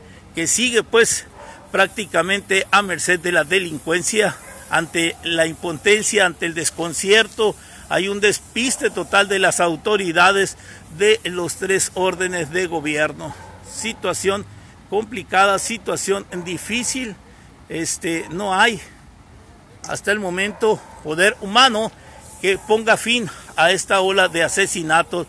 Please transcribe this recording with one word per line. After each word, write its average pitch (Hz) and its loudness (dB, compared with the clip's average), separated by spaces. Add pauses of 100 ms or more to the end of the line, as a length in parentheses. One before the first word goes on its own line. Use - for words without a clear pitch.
(340)
que 165 -4
sigue, 233 0
pues, - 2 (440)
prácticamente 190 0
a 202 6
merced 180 0
de 175 -2
la 165 2
delincuencia, 175 0 (340)
ante 165 0
la 165 0
impotencia, 185 2
ante 175 -4
el 165 -4
desconcierto. 190 0 (340)
Hay 175 0
un 202 -4
despiste 220 0
total 196 2
de 196 0
las 185 2
autoridades 185 2 (420)
de 214 4
los 175 -4
tres 190 0
órdenes 180 -2
de 180 -2
gobierno. 151 -2 (380)
Situación 196 -4 (460)
complicada, 196 0
situación 190 -4 (180)
difícil. 214 -4 (540)
Este, 165 -4
no 190 -4
hay 214 4 (1080)
hasta - -2
el 214 -2
momento 196 0 (220)
poder 175 0
humano 220 2 (520)
que 185 0
ponga 220 2
fin 226 0 (260)
a 165 6
esta 190 2
ola 190 4
de 165 0
asesinatos. 170 0